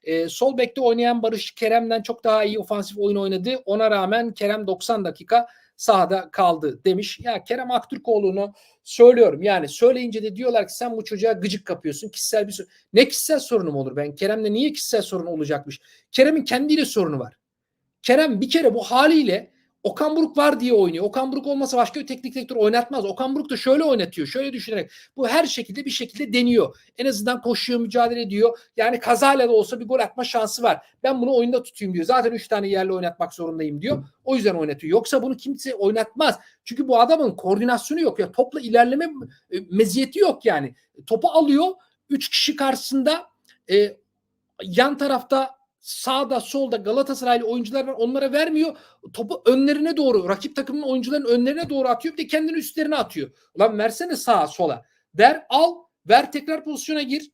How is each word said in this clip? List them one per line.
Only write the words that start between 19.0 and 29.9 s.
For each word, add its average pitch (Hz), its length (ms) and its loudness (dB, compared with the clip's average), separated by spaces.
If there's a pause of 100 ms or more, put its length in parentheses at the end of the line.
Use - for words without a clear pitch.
Okan 302 320 -2
Buruk 320 200 0
var 285 240 2
diye 247 120 0
oynuyor. 180 320 4
Okan 262 280 -2
Buruk 277 140 -6
olmasa 277 300 -2
başka 240 240 0
bir - 60 -10
teknik - 280 -12
direktör 254 220 -8
oynatmaz. 233 480 0
Okan 262 320 -4
Buruk 302 140 -6
da 262 60 -4
şöyle 294 280 2
oynatıyor, 180 420 0
şöyle 262 260 -6
düşünerek. 214 380 -8 (260)
Bu 254 120 -2
her 302 180 2
şekilde 247 380 -10
bir 269 60 -6
şekilde 240 420 -8
deniyor. 240 440 2 (220)
En 254 80 -2
azından 240 340 -2
koşuyor, 240 400 -2
mücadele 233 420 0
ediyor. 214 360 0 (180)
Yani 233 240 0
kazayla 247 480 4
da 240 40 2
olsa 220 280 2
bir 240 40 -12
gol 247 140 -2